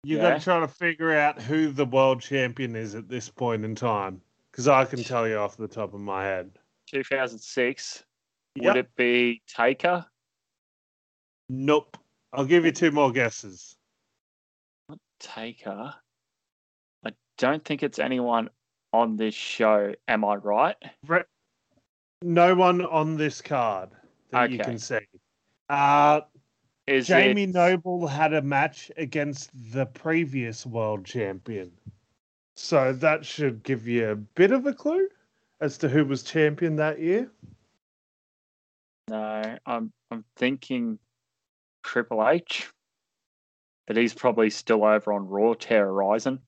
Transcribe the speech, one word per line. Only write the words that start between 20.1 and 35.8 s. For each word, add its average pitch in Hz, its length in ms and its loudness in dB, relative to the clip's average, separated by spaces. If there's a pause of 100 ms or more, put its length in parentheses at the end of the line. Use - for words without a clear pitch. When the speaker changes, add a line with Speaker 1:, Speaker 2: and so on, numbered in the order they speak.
Speaker 2:
I 101 100 0
right? 104 400 0 (320)
Speaker 1:
Re-, 170 160 0 (1000)
no 175 320 6
one 180 320 4
on 160 300 -2
this 151 260 -4
card 107 500 -4 (400)
that 123 200 2
you 123 80 -8
Speaker 2:
Okay. - 120 -2
Speaker 1:
can 113 80 -8
see. 110 200 -6 (720)
Uh, 143 500 4 (680)
Speaker 2:
Is 135 200 2
Speaker 1:
Jamie 202 360 4
Speaker 2:
it 190 100 -2
Speaker 1:
Noble 180 520 2
had 151 280 0
a 156 80 2
match 143 560 -2
against 147 520 -6 (220)
the 131 140 -2
previous 135 800 -4
world 110 400 -4
champion. 98 680 -8 (840)
So 135 340 2
that 151 340 0
should 127 380 -4
give 120 240 -6
you 117 220 0
a 107 80 -2
bit 170 340 2
of 262 140 0
a 285 80 -2
clue 359 340 0 (540)
as 147 160 -4
to 156 100 -2